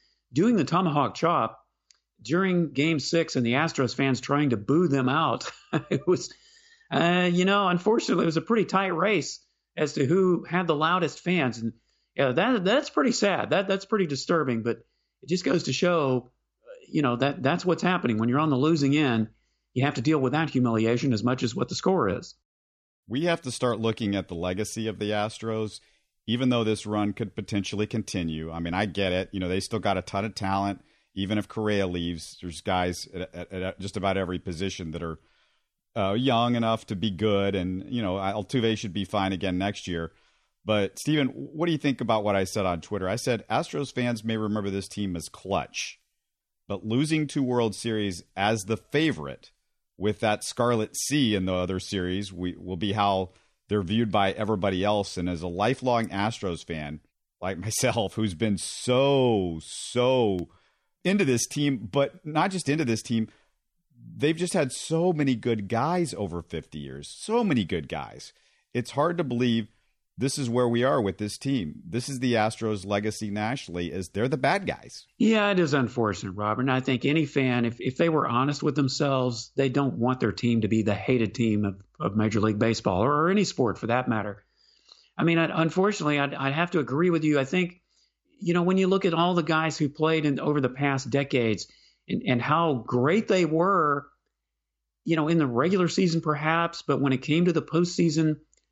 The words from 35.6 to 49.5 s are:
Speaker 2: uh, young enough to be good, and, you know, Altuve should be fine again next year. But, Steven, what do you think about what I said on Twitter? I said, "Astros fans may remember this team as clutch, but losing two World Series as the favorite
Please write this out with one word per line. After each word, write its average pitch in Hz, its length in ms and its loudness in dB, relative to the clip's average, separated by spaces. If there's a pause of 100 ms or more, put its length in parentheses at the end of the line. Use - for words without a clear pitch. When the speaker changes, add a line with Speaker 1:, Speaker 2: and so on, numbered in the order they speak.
Speaker 2:
uh, 98 180 0
young 120 440 2
enough 113 300 0
to 107 100 -6
be 101 140 -2
good, 98 440 0
and, 92 340 -4
you 120 140 -4
know, 92 140 -2
Altuve 107 600 0
should 101 160 -8
be 98 120 -4
fine 98 280 -2
again 92 240 -2
next 98 320 -4
year. 82 240 -6 (520)
But, 101 340 0
Steven, 147 300 0
what 147 380 -6
do 170 60 2
you 151 60 0
think 135 220 -2
about 110 240 0
what 104 100 2
I 98 80 2
said 95 240 -2
on 87 140 -2
Twitter? 92 280 -6
I 104 80 -2
said, 117 320 -4
"Astros 139 460 -4
fans 120 300 -4
may 113 120 -2
remember 107 320 -2
this 98 200 -4
team 98 260 -4
as 82 140 -8
clutch, - 720 -6 (640)
but 98 180 -6
losing 147 440 0
two 143 160 -2
World 120 300 0
Series 104 500 -2 (120)
as 104 280 0
the 107 120 -2
favorite 90 760 -4 (440)